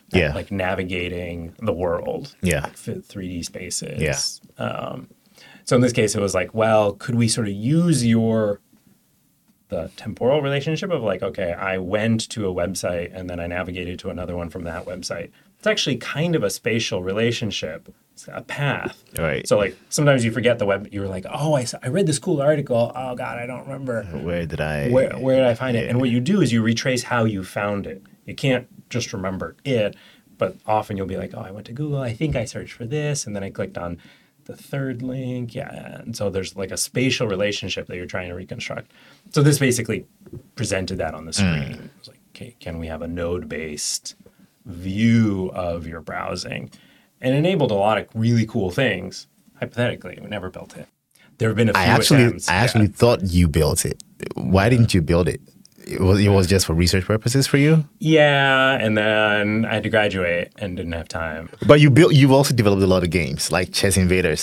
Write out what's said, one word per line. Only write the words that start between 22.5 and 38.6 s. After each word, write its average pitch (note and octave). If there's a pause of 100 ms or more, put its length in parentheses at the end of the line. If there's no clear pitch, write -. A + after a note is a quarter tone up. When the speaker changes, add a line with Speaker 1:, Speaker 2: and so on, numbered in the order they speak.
Speaker 1:
Oh C3
God, B2
I A#2+
don't B2
remember. C3
Speaker 2:
Where E2+
did D2+
I D2+
Speaker 1:
Where, B2+
where C3
did C3
I A#2
find B2
it?" A2+
Speaker 2:
Yeah. B2
Speaker 1:
And B2
what C3
you B2
do F3+
is A#2+
you A#2
retrace A#2+
how A#2+
you G2+
found G2+
it. - (220)
You G2+
can't B2+ (200)
just -
remember F#2
it, A2 (420)
but F#2 (100)
often G#2+
you'll F#2+
be F#2
like, F#2
"Oh, A2+
I F#2+
went G#2
to A#2+
Google. C#3+
I A#2+
think D3
I A#2
searched F#2
for A#2+
this, D3
and G#2
then G2
I G2
clicked -
on F2 (460)
the F#2+
third C3
link." B2+
Yeah, -
and -
so G2+
there's, F#2
like, G2
a -
spatial B2+
relationship G2+
that F#2
you're F2+
trying F2+
to F2
reconstruct. - (400)